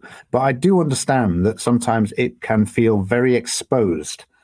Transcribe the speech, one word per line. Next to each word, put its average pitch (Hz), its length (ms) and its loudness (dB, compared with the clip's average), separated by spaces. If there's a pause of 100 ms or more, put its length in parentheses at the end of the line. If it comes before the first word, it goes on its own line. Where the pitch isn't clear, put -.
(320)
But 123 100 0
I 135 100 2
do 175 300 2
understand 120 640 0
that 107 140 -2
sometimes 117 580 0
it 123 240 -4
can 107 240 0
feel 110 360 2
very 120 340 2
exposed 104 920 -2 (180)